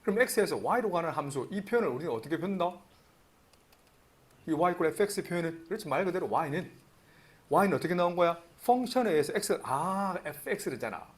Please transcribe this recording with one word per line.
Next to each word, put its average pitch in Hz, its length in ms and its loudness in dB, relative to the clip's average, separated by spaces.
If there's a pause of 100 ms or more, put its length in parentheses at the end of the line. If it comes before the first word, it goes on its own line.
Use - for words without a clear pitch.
그럼 214 200 2
X에서 202 420 2
Y로 214 260 0
가는 170 200 0
함수, 143 420 -4
이 196 100 -4
표현을 208 280 0
우리는 143 240 -4
어떻게 139 240 -4
표현한다? 180 420 -2 (1700)
이 160 40 -2
Y 170 220 2
이퀄 175 120 0
에프엑스 196 380 0
표현은, 170 420 -4
그렇지, 202 240 -6
말 156 160 0
그대로 170 240 -2
Y는, 151 420 -2 (800)
Y는 180 260 4
어떻게 160 180 0
나온 175 220 2
거야? 170 260 4 (220)
펑션에 247 480 2
의해서 151 240 4
X, 202 280 0
아, 185 600 -2
에프엑스잖아. 123 840 -6 (120)